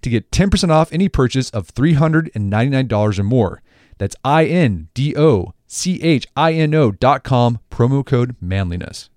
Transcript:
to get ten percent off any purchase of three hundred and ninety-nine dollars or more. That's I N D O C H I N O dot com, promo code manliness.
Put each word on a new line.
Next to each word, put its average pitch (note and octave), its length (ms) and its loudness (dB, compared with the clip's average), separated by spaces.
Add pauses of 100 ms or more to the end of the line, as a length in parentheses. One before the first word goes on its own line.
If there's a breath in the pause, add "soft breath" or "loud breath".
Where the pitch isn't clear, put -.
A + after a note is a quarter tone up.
to B2+ 80 -6
get A2+ 220 -2
ten G3 180 2
percent F#3 220 2
off D#3 220 2
any F#3 160 0
purchase C3 400 0
of G2+ 180 -6
three D3+ 240 0
hundred D#3+ 420 2
and G2+ 160 -4
ninety-nine C3 380 0
dollars G#2+ 320 0
or G2 60 -2
more. A2 360 0 (360 soft breath)
That's G2 260 -6
I D#3 220 2
N A2+ 480 0
D C#3 240 -4
O A2 360 2 (120)
C - 360 -6
H D#3 240 0 (120)
I D#3+ 160 2
N D#3 200 0
O C#3+ 180 2
dot C3 340 0
com, A#2+ 340 0 (100)
promo C3 360 0
code B2 340 -2
manliness. F2+ 760 -6